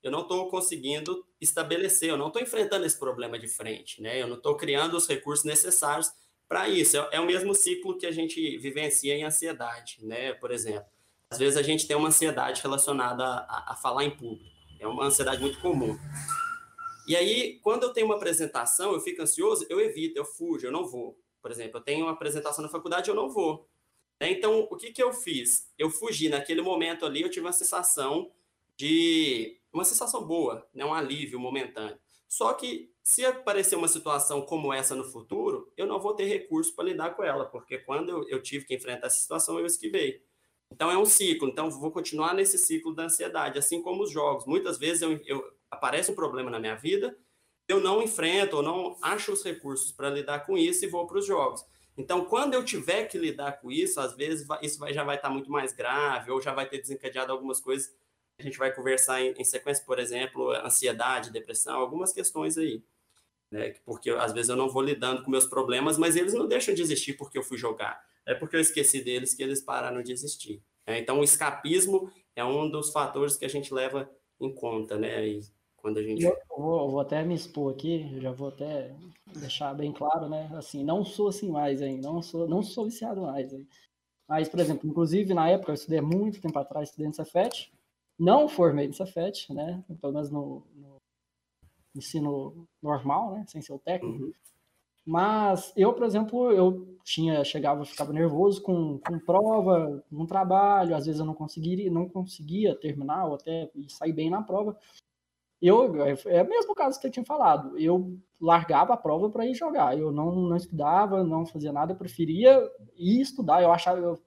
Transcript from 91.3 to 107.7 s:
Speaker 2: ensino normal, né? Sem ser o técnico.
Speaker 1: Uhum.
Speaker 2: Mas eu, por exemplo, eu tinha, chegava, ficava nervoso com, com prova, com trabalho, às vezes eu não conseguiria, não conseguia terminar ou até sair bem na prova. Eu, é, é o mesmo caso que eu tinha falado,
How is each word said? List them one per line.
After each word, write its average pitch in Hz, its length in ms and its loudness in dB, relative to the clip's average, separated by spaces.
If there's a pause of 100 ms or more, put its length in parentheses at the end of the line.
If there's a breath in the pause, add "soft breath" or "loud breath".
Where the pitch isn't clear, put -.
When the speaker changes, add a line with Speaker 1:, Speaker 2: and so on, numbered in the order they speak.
Speaker 2:
ensino 147 720 -6 (140)
normal, 147 520 0
né? 208 140 -8
Sem 156 140 -12
ser - 100 -14
o 139 60 -10
técnico. 139 460 -4
Speaker 1:
Uhum. - 80 -8 (720)
Speaker 2:
Mas 190 680 2
eu, 208 200 8
por 240 100 2
exemplo, 220 480 4
eu 185 520 4
tinha, 160 380 2
chegava, 147 420 0
ficava 143 280 -4
nervoso 165 500 4
com, 160 360 0
com 170 200 -4
prova, 180 920 4
com 156 160 -4
trabalho, 190 680 6
às 147 120 0
vezes 156 140 0
eu 156 60 0
não 156 80 -2
conseguiria, 165 560 -2
não 175 180 0
conseguia 180 680 0
terminar 151 500 -2
ou 156 80 -2
até 160 360 -6 (180)
sair 160 240 -4
bem 160 180 0
na 202 120 -2
prova. 208 340 -2 (840 soft breath)
Eu, 185 440 8
é, 139 100 4 (120)
é 175 160 8
o - 60 4
mesmo 403 260 2
caso 285 240 2
que - 80 -6
eu 254 40 0
tinha 247 140 -6
falado, 160 540 4